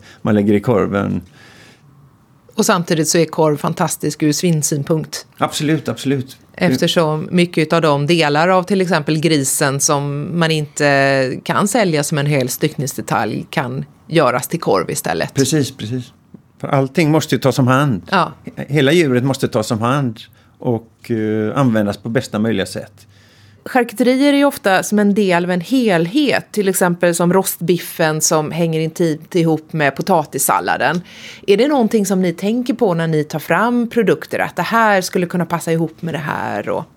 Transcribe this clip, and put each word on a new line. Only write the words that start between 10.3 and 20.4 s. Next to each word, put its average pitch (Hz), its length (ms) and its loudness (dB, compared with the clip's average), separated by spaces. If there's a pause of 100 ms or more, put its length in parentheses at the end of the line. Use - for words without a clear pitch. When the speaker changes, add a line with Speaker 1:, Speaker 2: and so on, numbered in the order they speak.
Speaker 2:
man 160 120 2
inte 139 920 0
kan 175 240 0
sälja 175 360 2
som 151 140 -2
en 143 80 0
hel 135 220 0
styckningsdetalj 127 1040 -4
kan 135 340 -4 (220)
göras 135 420 2
till 170 120 -4
korv 98 300 0
istället. 82 440 -4
Speaker 1:
Precis, 135 420 0
precis. 123 360 -8 (480)
För 139 80 -8
allting 143 420 0
måste 156 240 0
ju 127 60 0
tas 131 180 2
om 131 80 4
hand. 127 440 2
Speaker 2:
Ja. 165 220 0 (240)
Speaker 1:
Hela 139 360 0
djuret 135 320 2
måste 135 240 -2
tas 107 220 -2
om 110 100 -2
hand 120 400 -2 (380)